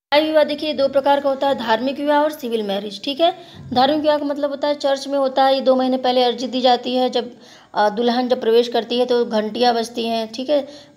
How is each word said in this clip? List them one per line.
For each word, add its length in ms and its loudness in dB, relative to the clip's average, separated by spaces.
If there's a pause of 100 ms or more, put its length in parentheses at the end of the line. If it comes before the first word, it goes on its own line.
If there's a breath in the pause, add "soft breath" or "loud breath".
(140)
विवाह 300 4
देखिए 300 -4
दो 140 0
प्रकार 320 2
का 80 -2
होता 200 0
है, 60 2
धार्मिक 440 -2
विवाह 200 2
और 140 0
सिविल 300 -4
मैरिज, 420 -8
ठीक 160 -4
है। 160 2 (360 loud breath)
धार्मिक 280 2
विवाह 180 2
का 60 -6
मतलब 260 -4
होता 180 -4
है 60 0
चर्च 340 -2
में 100 -2
होता 260 2
है, 100 4
ये 60 0
दो 160 4
महीने 200 0
पहले 280 2
अर्जी 220 -2
दी 140 -4
जाती 340 2
है, 160 0
जब, 260 -4 (380 loud breath)
अ, 140 2
दुल्हन 400 0
जब 120 0
प्रवेश 280 4
करती 300 -2
है 80 0
तो 180 0
घंटियाँ 500 0
बजती 320 -4
हैं, 260 -6
ठीक 180 -6
है, 180 0 (280 loud breath)